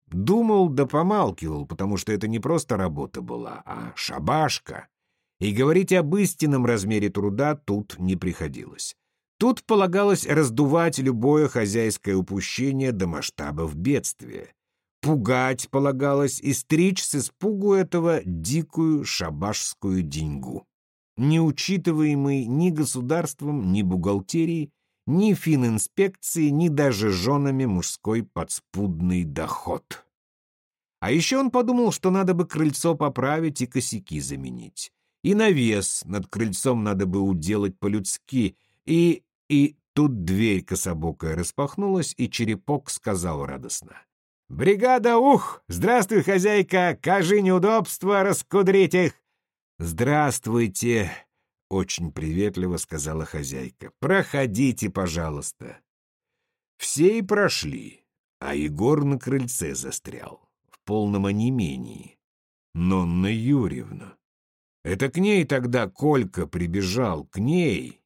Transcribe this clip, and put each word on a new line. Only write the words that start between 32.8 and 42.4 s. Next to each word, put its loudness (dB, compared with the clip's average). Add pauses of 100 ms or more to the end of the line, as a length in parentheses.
поправить -2
и -2
косяки -6
заменить. -12 (300)
И 2
навес 2
над -6
крыльцом -2
надо 0
бы 0
уделать 0
по-людски. -2 (280)
И... 2 (260)
и... 4 (160)
тут 0
дверь 2
кособокая -4
распахнулась, -4
и -2
Черепок -4